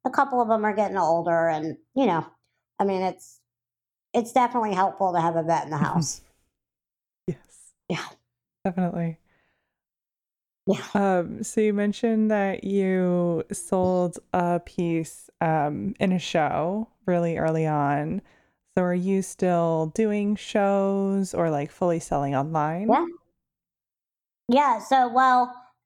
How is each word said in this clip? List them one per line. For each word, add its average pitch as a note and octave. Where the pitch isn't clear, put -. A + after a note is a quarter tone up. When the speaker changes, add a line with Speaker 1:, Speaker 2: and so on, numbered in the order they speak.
Speaker 1:
a B3+
couple C4+
of A3+
them A3
are G#3
getting G3
older. E3
And, D#3
you C4+
know, E3
I G3+
mean, F#3+
it's, -
it's A#3
definitely A#3+
helpful F#3+
to E3+
have E3
a E3
vet D#3
in D3
the D3+
Speaker 2:
<laughs> -
Speaker 1:
house. D3
Speaker 2:
Yes. D#3+
Speaker 1:
Yeah. -
Speaker 2:
Definitely. F3
Speaker 1:
Yeah. G3
Speaker 2:
Um, F#3+
so -
you G#3+
mentioned G#3+
that G3
you F#3
sold F#3
a F3
piece, E3+
um, D#3+
in F#3+
a F#3
show E3
really E3+
early D#3+
on. D3
So F#3
are F3+
you F#3+
still E3+
doing G#3
shows G3
or, E3
like, C#3+
fully F3
selling C#3+
online? D#3+
Speaker 1:
Yeah. D4
Yeah. B3+
So, C4
well, B3